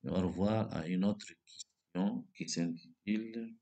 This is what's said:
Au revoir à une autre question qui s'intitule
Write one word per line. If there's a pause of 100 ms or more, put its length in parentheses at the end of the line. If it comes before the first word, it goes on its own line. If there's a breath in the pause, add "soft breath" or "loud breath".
Au
revoir
à
une
autre
question
qui
s'intitule